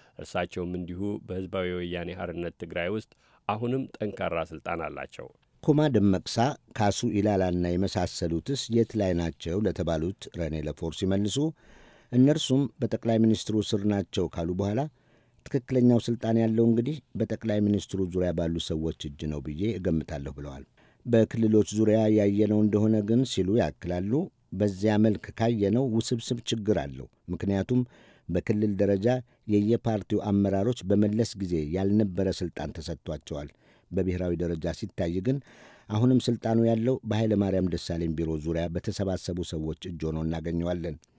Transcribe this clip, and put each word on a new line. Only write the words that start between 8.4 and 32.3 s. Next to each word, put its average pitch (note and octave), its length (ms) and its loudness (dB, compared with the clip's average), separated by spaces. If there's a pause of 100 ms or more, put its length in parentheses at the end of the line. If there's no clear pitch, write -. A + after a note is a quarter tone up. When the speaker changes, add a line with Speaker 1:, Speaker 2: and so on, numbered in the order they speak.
Speaker 2:
የት A2+ 240 2
ላይ G2+ 200 2
ናቸው E2+ 460 -2
ለተባሉት E2+ 720 -2
ረኔ D#2+ 280 -4
ለፎር D2+ 320 -6
ሲመልሱ G2 440 0 (720)
እነርሱም C3+ 500 4 (160)
በጠቅላይ A2+ 420 0
ሚኒስትሩ A2 440 2
ስር G2+ 220 -2
ናቸው G2+ 420 0
ካሉ E2+ 280 -6
በኋላ G2+ 260 0 (640)
ትክክለኛው B2 540 4
ስልጣን A2+ 380 0
ያለው A2+ 280 4
እንግዲህ A#2+ 300 2 (200)
በጠቅላይ G#2+ 460 -2
ሚኒስትሩ G2+ 380 2 (100)
ዙሪያ F2+ 240 0
ባሉ E2+ 280 -2
ሰዎች D#2+ 440 -4
እጅ D2 200 -12
ነው D2+ 160 -4
ብዬ D2+ 200 -8 (100)
እገምታለሁ D#2+ 640 -4
ብለዋል። C#2 300 -12 (420)
በክልሎች A2 640 4
ዙሪያ G#2+ 280 4 (120)
ያየነው G#2 500 4
እንደሆነ G#2+ 420 4
ግን A2+ 220 2
ሲሉ F#2 300 0
ያክላሉ፣ F2+ 560 -2 (420)
በዚያ G2+ 440 2
መልክ G#2+ 360 2
ካየነው A2+ 560 2
ውስብስብ A#2 560 -2
ችግር G#2 340 0
አለው። C2 280 -8 (220)
ምክንያቱም G2 520 0 (480)
በክልል G#2 460 0
ደረጃ G2 320 2 (400)
የየፓርቲው G#2 760 2
አመራሮች G2+ 600 2
በመለስ G#2 540 2
ጊዜ F2+ 180 -2 (160)
ያልነበረ F#2+ 640 2